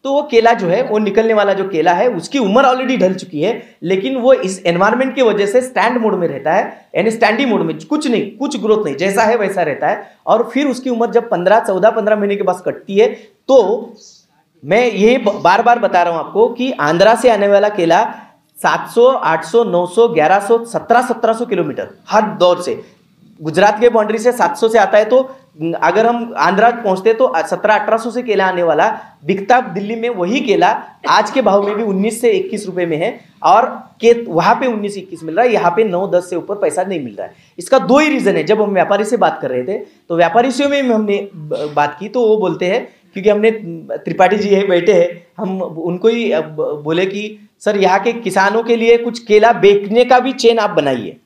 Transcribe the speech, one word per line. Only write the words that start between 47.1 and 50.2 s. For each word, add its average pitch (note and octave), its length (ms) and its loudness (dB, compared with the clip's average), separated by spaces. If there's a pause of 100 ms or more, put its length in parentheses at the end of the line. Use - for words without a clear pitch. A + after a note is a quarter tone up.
"सर, G3+ 160 -2
यहाँ F#3+ 240 2
के A#3 120 -2
किसानों G#3 500 -2
के A#3 140 0
लिए A3+ 220 4
कुछ A#3 200 -6
केला G#3+ 360 4
बेचने G3+ 500 4
का B3+ 160 4